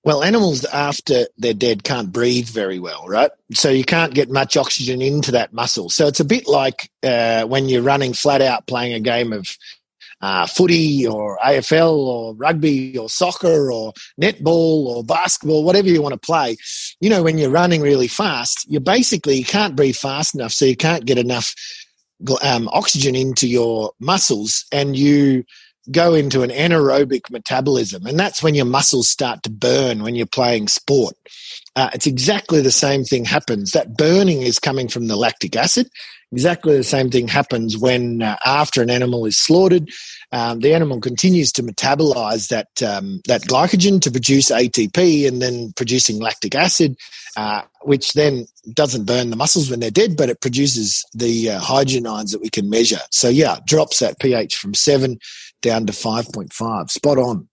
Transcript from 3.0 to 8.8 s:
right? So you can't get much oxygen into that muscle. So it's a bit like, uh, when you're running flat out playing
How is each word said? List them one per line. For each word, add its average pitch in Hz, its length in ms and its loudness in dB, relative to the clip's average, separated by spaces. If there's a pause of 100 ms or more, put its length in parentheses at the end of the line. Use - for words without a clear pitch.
right? 113 240 2 (240)
So 147 160 2
you 131 140 2
can't 165 280 0
get 127 160 0
much 135 280 -2
oxygen 127 440 -2
into 139 300 0
that 120 220 0
muscle. 113 380 -4
So 151 180 2
it's 143 100 -2
a 160 60 2
bit 220 240 -2
like, 135 420 0 (140)
uh, 117 400 2
when 135 240 -2
you're 123 140 2
running 135 300 2
flat 139 300 2
out 127 240 0
playing 120 280 -4